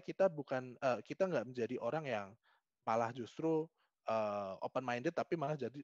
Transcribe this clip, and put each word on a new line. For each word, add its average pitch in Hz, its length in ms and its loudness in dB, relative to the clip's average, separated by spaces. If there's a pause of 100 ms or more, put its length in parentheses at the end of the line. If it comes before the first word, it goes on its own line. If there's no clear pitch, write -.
kita 190 240 2
bukan, 131 480 -2
eh, 120 320 2
kita 185 160 0
nggak 135 240 2
menjadi 120 320 -2
orang 147 240 0
yang 107 220 -2 (580)
malah 117 320 2
justru, 156 480 0 (480)
eh, 104 480 0
open 131 240 -2
minded, 123 320 0
tapi 160 240 -2
malah 151 160 0
jadi, 127 280 -4